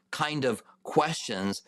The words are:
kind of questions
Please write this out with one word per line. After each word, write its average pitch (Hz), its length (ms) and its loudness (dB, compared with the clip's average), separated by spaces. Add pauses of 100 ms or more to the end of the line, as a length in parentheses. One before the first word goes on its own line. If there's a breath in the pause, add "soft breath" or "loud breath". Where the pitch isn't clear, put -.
(100)
kind 151 340 -2
of 117 180 0 (200 soft breath)
questions 104 840 0